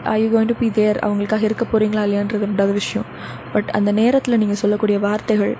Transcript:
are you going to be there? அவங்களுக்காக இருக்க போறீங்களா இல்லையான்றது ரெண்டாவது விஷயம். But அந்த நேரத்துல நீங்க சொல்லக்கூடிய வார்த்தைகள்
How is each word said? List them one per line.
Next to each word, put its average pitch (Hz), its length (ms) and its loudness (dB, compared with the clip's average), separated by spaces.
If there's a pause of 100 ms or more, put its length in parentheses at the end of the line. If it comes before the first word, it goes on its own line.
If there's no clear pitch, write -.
are 220 180 0
you 220 100 2
going 220 160 2
to 233 120 0
be 226 100 2
there? 208 300 2
அவங்களுக்காக 208 420 0
இருக்க 220 300 0
போறீங்களா 214 380 0
இல்லையான்றது 202 380 -2
ரெண்டாவது 196 260 0
விஷயம். 202 340 -4 (460)
But 208 140 -2
அந்த 202 260 0
நேரத்துல 240 440 2
நீங்க 208 160 2
சொல்லக்கூடிய 202 460 0
வார்த்தைகள் 208 600 0